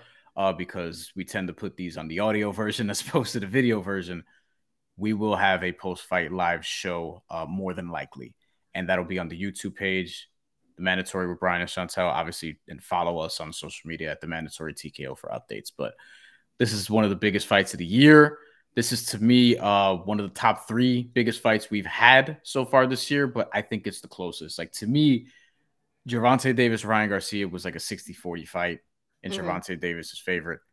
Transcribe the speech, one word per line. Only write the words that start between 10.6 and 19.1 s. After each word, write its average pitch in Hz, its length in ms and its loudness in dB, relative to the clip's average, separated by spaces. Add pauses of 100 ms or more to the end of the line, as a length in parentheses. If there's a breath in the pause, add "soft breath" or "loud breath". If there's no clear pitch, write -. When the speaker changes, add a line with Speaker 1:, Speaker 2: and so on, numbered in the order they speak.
Speaker 1:
The 87 60 -10
Mandatory 92 440 -2
with 87 120 -8
Brian 87 220 0
and 87 80 -6
Chantel, 90 400 -2
obviously, 80 580 -6
and 71 140 -18
follow 85 380 -2
us 80 200 -6
on 80 140 -12
social - 340 -14
media 80 240 -8
at 73 100 -10
The 78 60 -10
Mandatory 80 460 -8
T - 160 -14
K 69 180 -12
O 65 80 -10
for - 140 -16
updates. 55 460 -12
But 65 200 -8 (600 soft breath)
this 113 140 2
is 101 180 -6
one 107 140 4
of 104 60 4
the 98 60 0
biggest 98 320 0
fights 98 260 4
of - 60 -10
the 87 60 -6
year. 147 540 10 (360 loud breath)
This 120 160 0
is, 120 160 -2
to 104 160 -2